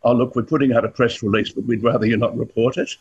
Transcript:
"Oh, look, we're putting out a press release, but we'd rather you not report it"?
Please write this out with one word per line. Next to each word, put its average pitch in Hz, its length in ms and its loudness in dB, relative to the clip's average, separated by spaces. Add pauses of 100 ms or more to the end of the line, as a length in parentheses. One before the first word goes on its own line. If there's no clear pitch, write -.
"Oh, 120 80 4
look, 123 240 0
we're 120 60 -2
putting 139 300 0
out 113 120 2
a - 40 -4
press - 340 -2
release, 104 280 0
but - 140 -8
we'd 113 180 -2
rather 110 240 2
you 113 100 2
not 117 220 -2
report 117 380 -2
it"? - 240 -6